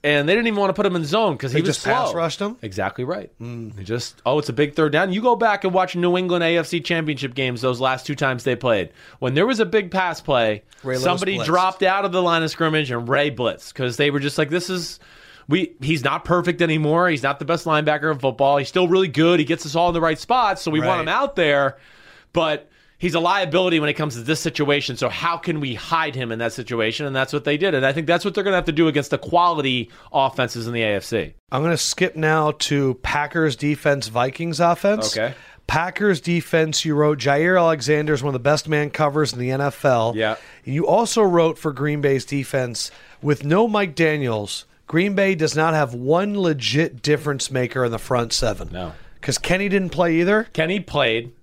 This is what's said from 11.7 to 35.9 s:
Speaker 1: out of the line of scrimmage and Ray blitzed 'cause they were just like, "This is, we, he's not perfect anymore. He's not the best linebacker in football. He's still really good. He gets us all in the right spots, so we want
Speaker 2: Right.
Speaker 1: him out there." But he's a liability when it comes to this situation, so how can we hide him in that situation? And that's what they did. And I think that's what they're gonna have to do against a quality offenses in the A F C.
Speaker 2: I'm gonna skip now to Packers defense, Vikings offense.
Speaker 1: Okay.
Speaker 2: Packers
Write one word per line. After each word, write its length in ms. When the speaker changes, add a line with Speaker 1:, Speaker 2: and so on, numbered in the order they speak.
Speaker 1:
out 220
of 80
the 100
line 220
of 80
scrimmage 400
and 160
Ray 240
blitzed 420
'cause 220
they 160
were 80
just 180
like, 120
"This 200
is, 300
we, 320
he's 240
not 200
perfect 380
anymore. 460
He's 160
not 160
the 40
best 220
linebacker 460
in 80
football. 380
He's 100
still 180
really 220
good. 320
He 40
gets 220
us 80
all 140
in 60
the 60
right 200
spots, 420
so 80
we 80
want 200
Speaker 2:
Right. 40
Speaker 1:
him 60
out 260
there." 440
But 360
he's 160
a 60
liability 580
when 120
it 40
comes 200
to 80
this 180
situation, 560
so 140
how 260
can 240
we 140
hide 400
him 180
in 60
that 140
situation? 540
And 80
that's 180
what 120
they 140
did. 160
And 100
I 80
think 140
that's 180
what 100
they're 100
gonna 120
have 80
to 80
do 160
against 240
a 60
quality 720
offenses 540
in 60
the 100
A 140
F 80
C. 300
Speaker 2:
I'm 100
gonna 140
skip 400
now 440
to 420
Packers 540
defense, 520
Vikings 520
offense. 560
Speaker 1:
Okay. 180
Speaker 2:
Packers 540